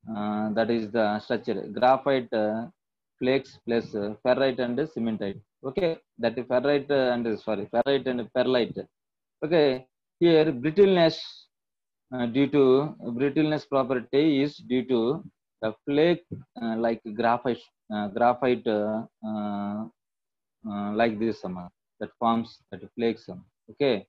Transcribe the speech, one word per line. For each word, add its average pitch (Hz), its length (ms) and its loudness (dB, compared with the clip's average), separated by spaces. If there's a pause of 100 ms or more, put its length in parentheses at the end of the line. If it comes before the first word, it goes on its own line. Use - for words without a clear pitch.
(160)
Uh, 104 380 -4
that 110 160 0
is 113 220 -2
the 107 280 0
structure. 107 520 -4
Graphite, 127 600 2
uh, 110 340 -2 (520)
flakes 135 460 -2
plus, 117 300 -2
uh, 104 200 -4 (100)
ferrite 127 340 2
and 123 180 -2
cementite. 113 600 -4 (260)
Okay, 160 320 -2 (200)
that 117 200 -2
is 120 80 -6
ferrite, 139 460 0
uh, 131 220 2
and, 117 260 -2
sorry, 104 340 -6
ferrite 127 340 2
and 120 260 -4
perlite. 123 440 0 (680)
Okay, 147 440 2 (320)
here 160 320 6
brittleness, 160 680 4 (920)
uh, 123 140 -2
due 135 200 2
to 139 480 4 (220)
brittleness 151 480 0
property 135 800 2
is 143 140 -4
due 120 280 -2
to 123 380 0 (380)
the 110 120 -2 (120)
flake, 165 400 2 (360)
uh, 113 160 -4
like 117 240 -2 (140)
graphite, 117 440 0 (340)
uh, 104 140 -4
graphite, 120 600 0
uh, 107 360 -2 (220)
uh, 104 600 -6 (840)
uh, 104 240 -6
like 110 260 0
this, 110 240 -4
um, 90 260 -10 (300)
that 104 100 -8 (100)
forms 113 400 -2 (120)
that 92 100 -14 (140)
flakes, 117 340 -4
um, 90 140 -14 (280)
okay. 117 380 -2